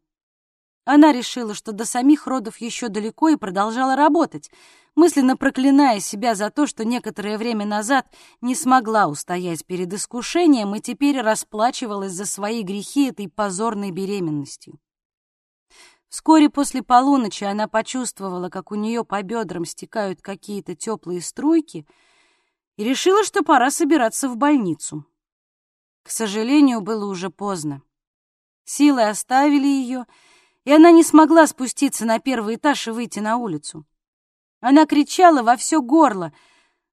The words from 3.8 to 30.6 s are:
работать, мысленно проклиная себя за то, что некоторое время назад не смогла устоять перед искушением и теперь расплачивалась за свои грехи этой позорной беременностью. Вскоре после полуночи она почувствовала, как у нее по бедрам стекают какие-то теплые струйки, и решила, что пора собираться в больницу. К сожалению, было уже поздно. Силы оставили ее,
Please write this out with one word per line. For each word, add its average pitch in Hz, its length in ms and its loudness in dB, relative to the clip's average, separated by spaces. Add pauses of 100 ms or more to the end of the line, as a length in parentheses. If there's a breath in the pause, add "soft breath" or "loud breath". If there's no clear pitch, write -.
работать, 294 540 0 (460 soft breath)
мысленно 277 420 2
проклиная 269 600 4
себя 220 340 -4
за 208 160 -4
то, 294 160 0
что - 180 -8
некоторое 214 540 -6
время 220 260 -4
назад 214 500 -4 (280 soft breath)
не 247 120 -2
смогла 220 520 2
устоять 170 580 -8
перед 180 300 -6
искушением 240 800 0
и 214 60 -8
теперь 269 420 -2
расплачивалась 214 880 -4
за 185 140 -10
свои 208 340 -6
грехи 202 480 -2
этой 202 220 -10
позорной 202 600 -6
беременностью. 170 840 -8 (1300 soft breath)
Вскоре 311 400 4
после 277 340 -4
полуночи 247 640 2
она 208 240 -4
почувствовала, 190 800 -6
как 190 240 -12
у 208 40 -6
нее 220 280 -4
по 202 180 -6
бедрам 185 440 -8
стекают 190 560 -8
какие-то 196 520 -12
теплые 185 460 -8
струйки, 294 680 -2 (880)
и 208 80 -8
решила, 370 400 2
что - 180 -2
пора 277 280 4
собираться 277 580 0
в 247 80 -8
больницу. 208 680 -2 (1000)
К - 60 -20
сожалению, 226 720 2
было 208 240 -6
уже 190 240 -6
поздно. 156 540 -8 (840)
Силы 277 420 2
оставили 269 600 0
ее, 262 400 -2 (580)